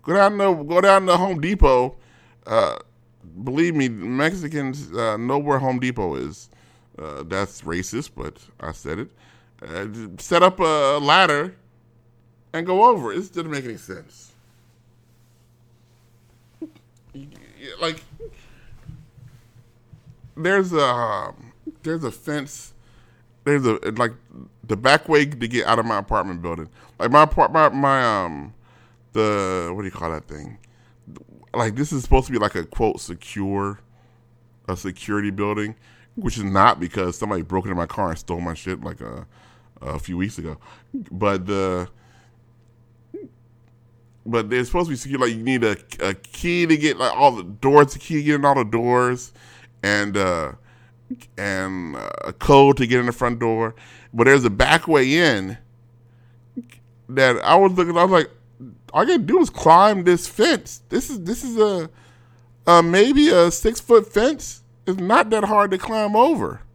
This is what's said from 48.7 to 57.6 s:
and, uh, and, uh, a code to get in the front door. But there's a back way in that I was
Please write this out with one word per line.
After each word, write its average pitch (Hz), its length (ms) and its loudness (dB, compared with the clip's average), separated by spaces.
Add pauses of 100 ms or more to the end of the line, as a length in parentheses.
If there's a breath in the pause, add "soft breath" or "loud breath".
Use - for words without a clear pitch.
and, 104 320 0
uh, 87 360 -2 (840 soft breath)
and, 95 580 -8
uh, 53 160 -10 (140)
a - 80 -10
code 139 460 6
to 127 100 0
get 127 100 2
in 123 80 0
the 120 60 -4
front 120 260 -4
door. 113 380 -4 (360 loud breath)
But 117 120 2
there's 135 200 6
a 110 60 4
back 139 380 2
way 139 260 2
in 113 420 0 (1500 soft breath)
that 127 360 2
I 147 100 6
was 190 200 6